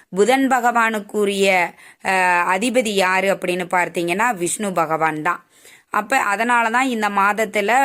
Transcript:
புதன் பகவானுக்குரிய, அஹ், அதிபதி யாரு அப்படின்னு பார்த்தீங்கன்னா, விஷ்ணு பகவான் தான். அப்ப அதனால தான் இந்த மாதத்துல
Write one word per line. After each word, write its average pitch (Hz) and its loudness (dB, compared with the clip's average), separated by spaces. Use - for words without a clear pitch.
புதன் 247 2
பகவானுக்குரிய, 208 0
அஹ், 180 2
அதிபதி 220 0
யாரு 190 0
அப்படின்னு 180 -4
பார்த்தீங்கன்னா, 180 -2
விஷ்ணு 180 -6
பகவான் 156 0
தான். 175 -4
அப்ப 214 -2
அதனால 226 0
தான் 247 0
இந்த 220 -2
மாதத்துல 208 0